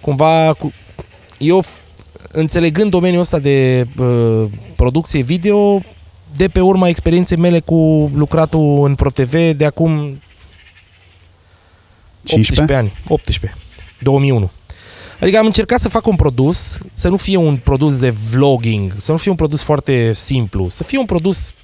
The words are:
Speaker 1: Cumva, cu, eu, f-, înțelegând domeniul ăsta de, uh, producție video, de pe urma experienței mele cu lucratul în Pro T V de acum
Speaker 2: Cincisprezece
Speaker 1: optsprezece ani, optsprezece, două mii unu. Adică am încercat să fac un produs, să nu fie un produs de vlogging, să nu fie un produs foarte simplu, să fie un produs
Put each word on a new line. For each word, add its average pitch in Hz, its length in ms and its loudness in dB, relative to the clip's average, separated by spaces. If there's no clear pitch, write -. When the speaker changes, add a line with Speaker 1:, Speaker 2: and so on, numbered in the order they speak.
Speaker 1:
Cumva, 160 580 2
cu, 160 140 -8
eu, 170 240 2
f-, - 180 -10
înțelegând 165 580 0
domeniul 180 300 2
ăsta 170 180 -2
de, 131 480 2
uh, 117 460 2
producție 143 440 0
video, 196 600 0
de 180 120 2
pe 185 120 0
urma 185 280 4
experienței 170 480 0
mele 170 240 2
cu 156 540 2
lucratul 147 680 2
în 143 100 2
Pro 135 160 0
T - 80 -8
V 151 380 0
de 147 80 2
acum 151 540 -2
Speaker 2:
Cincisprezece 123 380 2
Speaker 1:
optsprezece 147 120 2
ani, 113 180 -2
optsprezece, - 480 -4
două 135 180 2
mii 139 120 2
unu. 104 200 0
Adică 196 180 2
am 220 80 4
încercat 220 320 0
să 240 100 0
fac 220 180 -2
un 208 100 2
produs, 139 600 0
să - 160 -4
nu 185 80 2
fie 196 200 -2
un 156 200 2
produs 139 420 0
de 123 120 2
vlogging, 113 840 0
să 101 140 -6
nu 156 60 0
fie 196 140 -2
un 180 60 0
produs 156 260 -2
foarte 131 520 0
simplu, 98 540 -4
să - 140 -8
fie 269 160 -4
un 254 80 -2
produs 180 460 -2